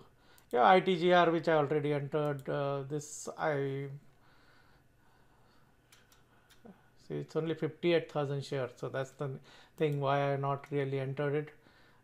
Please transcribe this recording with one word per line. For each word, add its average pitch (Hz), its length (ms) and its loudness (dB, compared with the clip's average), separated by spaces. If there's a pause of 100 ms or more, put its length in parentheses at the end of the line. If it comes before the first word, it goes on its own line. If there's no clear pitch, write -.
(520)
yeah, 240 140 4
I 190 140 10
T 185 180 2
G 175 140 2
R, 175 200 6
which 165 180 0
I 165 40 6
already 147 380 2
entered, 143 560 -2
uh, 143 400 -2
this - 400 -8 (100)
I 139 500 -2 (3250)
see 151 100 -8
it's 143 200 -8
only 160 180 -2
fifty-eight 165 560 0
thousand 143 360 -4
shares. 131 320 -4
So 135 100 -8
that's 131 240 -6
the 143 200 -8 (440)
thing 147 240 0
why 139 320 2
I 139 60 0
not 139 340 -4
really 135 300 -2
entered 139 340 -2
it. 151 140 -4 (540)